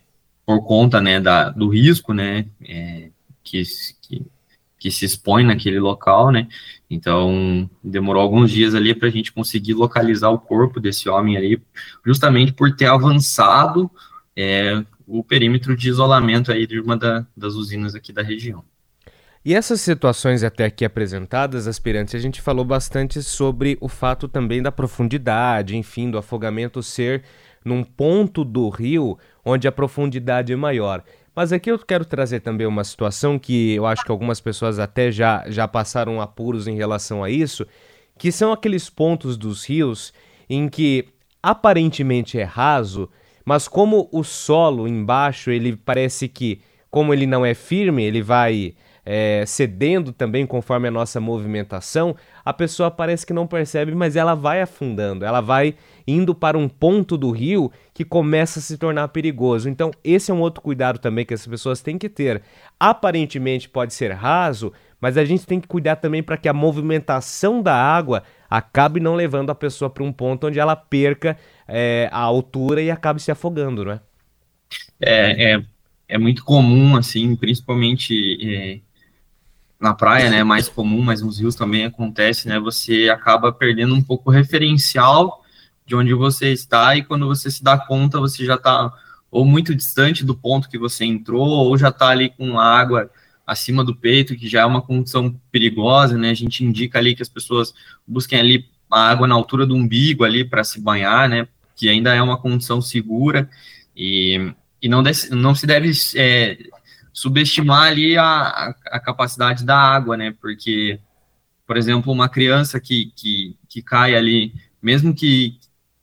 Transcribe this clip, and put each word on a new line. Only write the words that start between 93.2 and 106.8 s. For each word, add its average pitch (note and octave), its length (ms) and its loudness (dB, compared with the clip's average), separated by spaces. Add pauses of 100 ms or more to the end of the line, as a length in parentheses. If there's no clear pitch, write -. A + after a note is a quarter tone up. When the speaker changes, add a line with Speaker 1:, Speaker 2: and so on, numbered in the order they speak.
Speaker 1:
acima B2+ 380 -2
do A#2+ 100 -2
peito, C3+ 400 2
que A#2 140 -10
já A2+ 140 4
é - 20 6
uma B2+ 180 2
condição B2+ 500 -2 (200)
perigosa, A#2 640 2
né? A2+ 120 0
A A#2 40 0
gente A#2 300 -4
indica A#2+ 340 -2
ali B2 160 2
que B2 80 -10
as A#2+ 60 -8
pessoas A#2+ 440 -4 (340)
busquem B2 340 -2
ali B2+ 280 2 (220)
a A2+ 180 4
água B2 200 4
na A#2+ 60 4
altura C3 300 0
do C3 100 2
umbigo B2+ 500 2
ali A#2 200 2
pra A2 200 -2
se - 160 -8
banhar, G#2+ 480 2
né? A#2 180 0 (300)
Que A2 120 0
ainda A#2 260 4
é B2 80 4
uma B2 160 2
condição B2 420 -2
segura B2 680 0 (460)
e, F#2+ 580 -2 (300)
e A#2+ 60 -2
não B2 140 4
des-, D3 280 -2
não C3 240 2
se C#3+ 120 -2
deve, D3+ 260 2 (240)
é, B2 420 2 (580)